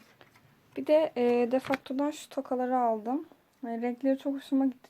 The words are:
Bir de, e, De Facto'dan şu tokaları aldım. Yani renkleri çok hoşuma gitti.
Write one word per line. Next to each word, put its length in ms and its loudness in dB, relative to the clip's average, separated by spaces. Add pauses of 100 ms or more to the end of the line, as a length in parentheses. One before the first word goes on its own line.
(760)
Bir 100 -6
de, 300 4
e, 340 2
De 80 2
Facto'dan 520 -2
şu 180 -16
tokaları 480 -2
aldım. 480 0 (380)
Yani 180 -6
renkleri 380 0
çok 160 -4
hoşuma 300 0
gitti. 240 -4